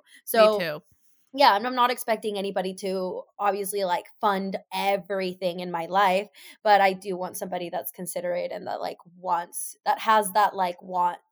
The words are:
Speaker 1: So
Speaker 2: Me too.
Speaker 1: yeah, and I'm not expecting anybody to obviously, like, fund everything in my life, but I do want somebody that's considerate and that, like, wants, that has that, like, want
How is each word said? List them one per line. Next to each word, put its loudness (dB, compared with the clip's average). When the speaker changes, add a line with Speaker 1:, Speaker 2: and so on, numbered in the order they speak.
Speaker 1:
So 6
Speaker 2:
Me -
too. -8
Speaker 1:
yeah, 8
and 0
I'm -4
not 4
expecting -4
anybody -4
to -6
obviously, -2
like, -2
fund 0
everything -2
in -8
my -6
life, 2
but 6
I 6
do -6
want -8
somebody -6
that's -6
considerate -6
and -10
that, -6
like, -6
wants, -6
that 0
has 2
that, 2
like, -4
want -2